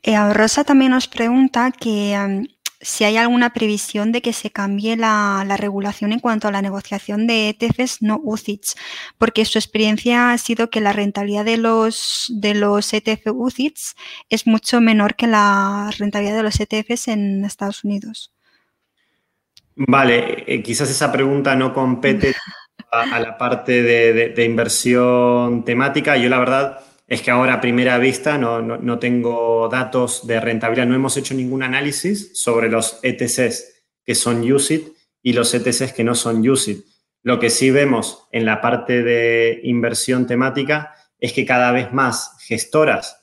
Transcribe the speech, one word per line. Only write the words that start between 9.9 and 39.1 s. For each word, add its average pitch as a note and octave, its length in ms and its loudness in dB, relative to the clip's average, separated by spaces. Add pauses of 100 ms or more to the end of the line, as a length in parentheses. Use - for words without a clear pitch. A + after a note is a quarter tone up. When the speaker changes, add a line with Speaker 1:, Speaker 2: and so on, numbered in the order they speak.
Speaker 1:
ha A#3+ 60 0
sido A3+ 320 -2
que A3 100 -2
la G#3 140 2
rentabilidad G3+ 500 -2
de A3+ 140 0
los, A3+ 760 0
de G#3 200 0
los G3+ 400 0
E G#3+ 80 -2
T A3 100 -2
F A3 200 -4
ucits B3+ 640 -4 (340)
es A3 160 -2
mucho A3+ 340 2
menor G#3+ 340 4
que A#3+ 120 -2
la G3+ 720 2
rentabilidad G#3 400 -2
de A3+ 60 0
los G#3+ 140 -2
E G#3 60 0
T G#3+ 180 -4
Fs - 260 -6
en G3+ 360 -2
Estados G3+ 400 -8
Unidos. G#3 480 -8 (1400)
Speaker 2:
Vale, B2 720 2
eh, A2 160 -2
quizás A#2+ 260 -2
esa C3+ 240 0
pregunta C#3 440 2
no C3 180 0
compete C3 600 0 (280)
Speaker 1:
<laughs> - 300 -14
Speaker 2:
a, A#2 240 -2
a A#2 40 0
la A2+ 160 -6
parte B2 460 0
de, A#2 320 6
de, A2+ 160 2
de A#2+ 140 0
inversión A#2+ 1200 2
temática. C#3 500 0
Yo, B2 140 2
la B2+ 80 2
verdad, C3 420 0 (300)
es A2+ 120 -4
que B2+ 100 -2
ahora B2+ 220 2
a A2+ 60 -2
primera B2 380 2
vista C3 400 0
no, A#2 240 -2
no, A#2 140 -6
no A#2+ 240 -4
tengo A#2 680 0
datos B2 600 -2
de A2+ 120 0
rentabilidad. A#2 460 0
No B2 80 2
hemos C3+ 220 0
hecho C3+ 180 -6
ningún C3 300 -4
análisis C#3+ 760 -4
sobre A2+ 300 0
los A2+ 320 -2
E B2+ 120 -2
T B2 120 -2
Cs - 560 -4 (220)
que A2+ 100 -2
son A#2 360 0
ucit C#3+ 440 0 (260)
y B2 120 0
los A#2+ 200 2
E B2 60 0
T A#2+ 140 0
Cs B2 200 -4
que A2+ 120 -2
no A#2+ 100 0
son A2+ 340 0
ucit. G#2+ 380 -2 (380)
Lo A#2+ 160 0
que A#2 100 2
sí C3 220 2
vemos C3 580 0
en A2+ 160 -2
la G#2+ 140 0
parte A#2+ 420 0
de A#2 600 2